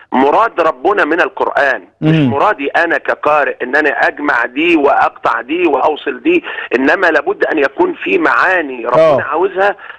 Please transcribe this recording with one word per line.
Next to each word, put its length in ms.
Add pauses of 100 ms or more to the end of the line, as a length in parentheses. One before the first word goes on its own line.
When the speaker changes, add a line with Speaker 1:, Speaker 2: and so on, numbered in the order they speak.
(100)
Speaker 1:
مراد 500
ربنا 440
من 160
القرآن، 640 (180)
مش 140
Speaker 2:
مم. 140
Speaker 1:
مرادي 380
أنا 300
كقارئ 640
إن 120
أنا 140
أجمع 560
دي 300
وأقطع 680
دي 260
وأوصل 540
دي، 220 (320)
إنما 320
لابد 380
أن 120
يكون 460
في 140
معاني 680
ربنا 160
Speaker 2:
آه. 200
Speaker 1:
عاوزها 540 (240)